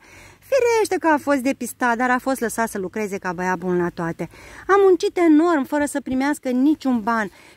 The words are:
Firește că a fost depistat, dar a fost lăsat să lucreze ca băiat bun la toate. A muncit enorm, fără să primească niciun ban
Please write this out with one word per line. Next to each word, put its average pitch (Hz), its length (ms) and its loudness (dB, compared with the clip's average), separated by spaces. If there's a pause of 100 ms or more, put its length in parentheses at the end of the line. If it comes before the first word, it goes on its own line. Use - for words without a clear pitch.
(380)
Firește 466 600 0
că 330 80 -2
a 311 100 4
fost 285 200 0
depistat, 247 600 -2
dar 247 120 0
a 247 80 2
fost 262 220 -2
lăsat 226 300 -2
să - 80 -8
lucreze 196 400 -6
ca 185 160 -6
băiat 185 240 -2
bun 180 200 -2
la 175 120 0
toate. 170 400 -6 (380)
A 370 100 4
muncit 381 400 2
enorm, 330 460 4
fără 294 220 -2
să 285 160 -6
primească 269 480 -4
niciun 254 520 0
ban 214 300 -2 (260)